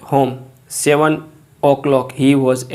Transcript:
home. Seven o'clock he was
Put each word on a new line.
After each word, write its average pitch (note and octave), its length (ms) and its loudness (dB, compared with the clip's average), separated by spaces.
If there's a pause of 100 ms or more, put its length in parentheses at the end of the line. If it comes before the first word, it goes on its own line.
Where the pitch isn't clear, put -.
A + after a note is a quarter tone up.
(140)
home. C3+ 180 2 (560)
Seven D3+ 300 2 (460)
o'clock C#3 580 0
he C#3 120 4
was C3 240 2 (180)